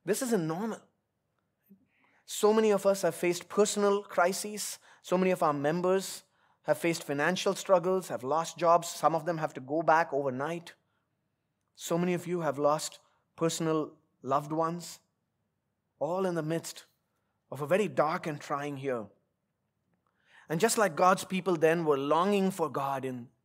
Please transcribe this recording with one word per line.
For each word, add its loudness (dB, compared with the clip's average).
This -4
isn't 0
normal. -6
So 4
many 6
of 2
us 4
have 2
faced -2
personal 2
crises. -2
So 0
many 4
of 0
our 4
members 0
have 0
faced -2
financial 0
struggles, 2
have -8
lost -2
jobs. 4
Some 2
of -4
them -2
have -4
to -12
go -4
back 4
overnight. -4
So -4
many 0
of -4
you -4
have -2
lost 0
personal -2
loved -2
ones, -4
all -2
in -2
the -2
midst -6
of -10
a -6
very 2
dark -2
and -6
trying -6
year. -4
And -2
just 2
like 2
God's 4
people -2
then 2
were 2
longing 2
for -4
God -6
in -8